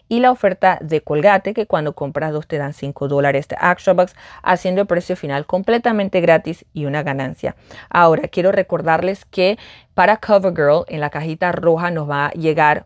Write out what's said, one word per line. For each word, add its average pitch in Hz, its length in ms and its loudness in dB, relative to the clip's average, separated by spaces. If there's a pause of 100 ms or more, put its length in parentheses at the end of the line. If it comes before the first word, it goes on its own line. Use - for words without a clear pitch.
y 240 140 -2
la 254 100 6
oferta 185 500 0
de 156 200 -2
Colgate, 196 520 0
que 214 140 -4
cuando 151 260 -2
compras 147 380 -6
dos 151 160 -8
te 156 100 -6
dan 143 140 -6
cinco 143 380 -8
dólares 143 400 0
de - 120 -8
Extra 180 300 0
Bucks, 180 240 0 (260)
haciendo 185 380 0
el 202 80 -2
precio 180 300 -2
final 143 280 -6
completamente 202 760 0
gratis 165 500 2
y 151 140 -8
una 143 180 -4
ganancia. 135 540 -6 (320)
Ahora, 165 400 4
quiero 185 240 0
recordarles 175 720 -2
que 196 320 0 (360)
para 202 220 4
CoverGirl, 170 720 2
en 156 140 -8
la 147 80 -4
cajita 160 420 -4
roja 170 400 0
nos 151 180 -6
va 143 180 -2
a - 40 -6
llegar 156 540 2